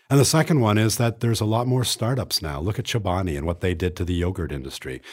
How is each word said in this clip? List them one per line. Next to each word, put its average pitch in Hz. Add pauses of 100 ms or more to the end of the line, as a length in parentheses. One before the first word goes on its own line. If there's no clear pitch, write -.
(120)
And 139
the 127
second 156
one 107
is 110
that 117
there's 117
a 107
lot 113
more 127
startups 117
now. 73
Look 95
at -
Chobani 92
and 73
what 87
they 92
did 90
to 90
the 90
yogurt 87
industry. 65 (120)